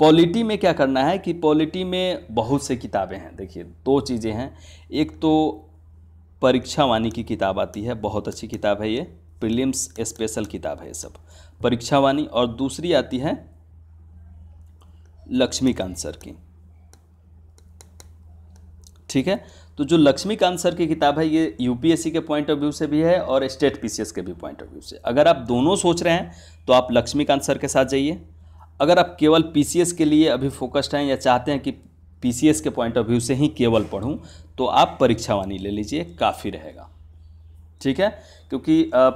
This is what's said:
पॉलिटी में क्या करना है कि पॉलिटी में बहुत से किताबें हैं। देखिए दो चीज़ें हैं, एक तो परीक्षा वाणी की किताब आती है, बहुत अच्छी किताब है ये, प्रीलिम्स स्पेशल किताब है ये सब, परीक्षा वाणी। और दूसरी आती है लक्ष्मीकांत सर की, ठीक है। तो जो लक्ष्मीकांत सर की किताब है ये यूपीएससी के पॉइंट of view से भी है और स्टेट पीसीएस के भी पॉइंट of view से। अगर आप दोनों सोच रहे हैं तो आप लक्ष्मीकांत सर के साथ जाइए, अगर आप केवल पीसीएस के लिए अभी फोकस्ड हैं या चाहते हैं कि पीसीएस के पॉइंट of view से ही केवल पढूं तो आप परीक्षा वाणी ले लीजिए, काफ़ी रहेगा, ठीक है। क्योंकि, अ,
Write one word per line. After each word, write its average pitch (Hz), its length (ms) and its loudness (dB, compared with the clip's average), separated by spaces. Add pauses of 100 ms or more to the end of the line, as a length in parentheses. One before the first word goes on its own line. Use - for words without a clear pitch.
पॉलिटी 170 420 6
में 214 160 -2
क्या 180 140 2
करना 135 300 2
है 175 160 0
कि 180 160 -6
पॉलिटी 156 500 0
में 185 460 -4
बहुत 117 340 -2
से 131 120 -4
किताबें 98 400 -6
हैं। - 200 -16
देखिए 92 280 -14 (200)
दो 135 160 4
चीज़ें 113 320 -4
हैं, 123 200 -6 (400)
एक 151 200 -2
तो 156 200 0 (1080)
परीक्षा 131 420 2
वाणी 113 260 0
की 113 140 -8
किताब 98 360 -2
आती 98 220 -6
है, 120 140 -6
बहुत 104 320 -6
अच्छी - 200 -12
किताब 104 340 -2
है 110 80 -2
ये, 123 120 -2 (380)
प्रीलिम्स 127 480 -2 (120)
स्पेशल 110 460 -6
किताब 76 340 -8
है - 60 -16
ये - 80 -16
सब, - 180 -14 (500)
परीक्षा 123 360 0
वाणी। 139 260 2
और 123 240 0
दूसरी 135 460 -2
आती 127 240 0
है 151 200 -4 (1900)
लक्ष्मीकांत 123 640 0
सर - 220 -10
की, - 180 -18 (2750)
ठीक 135 180 0
है। 190 160 -2 (340)
तो 147 60 -2
जो 160 120 2
लक्ष्मीकांत 180 640 2
सर 175 160 -2
की 165 120 -2
किताब 151 320 0
है 160 100 0
ये 160 320 0
यूपीएससी 151 500 0
के 160 100 -2
पॉइंट 151 300 -4
of 147 60 2
view 147 160 -2
से 156 140 -4
भी 147 140 0
है 170 200 4
और 135 280 0
स्टेट 135 340 0
पीसीएस 107 300 -6
के 92 100 -8
भी 101 120 -10
पॉइंट - 280 -14
of - 60 -18
view - 140 -20
से। - 220 -18
अगर 143 240 4
आप 165 80 4 (120)
दोनों 127 280 2
सोच 175 260 0
रहे 170 120 2
हैं 175 180 -4 (340)
तो 127 60 4
आप 127 200 6
लक्ष्मीकांत 139 500 0
सर 135 160 -2
के 147 100 -6
साथ 135 160 2
जाइए, 139 360 -2 (600)
अगर 165 180 6
आप 175 220 0
केवल 156 220 6 (120)
पीसीएस 170 380 2
के 165 120 0
लिए 151 240 4
अभी 131 220 0
फोकस्ड 131 440 -4
हैं 143 100 0
या 135 120 0
चाहते 123 340 2
हैं 139 100 -2
कि 123 100 -6 (520)
पीसीएस 151 380 2
के 139 100 -2
पॉइंट 117 280 -2
of 110 80 0
view 120 140 2
से 131 140 -2
ही 147 160 2
केवल 113 340 2
पढूं 110 320 -6 (420)
तो 131 80 0
आप 170 340 2
परीक्षा 117 340 2
वाणी 98 240 -4
ले 98 120 -6
लीजिए, 107 340 -6 (160)
काफ़ी 107 300 -2
रहेगा, 78 380 -16 (920)
ठीक 135 200 -2
है। 196 80 2 (420)
क्योंकि, 160 340 2
अ, 131 320 6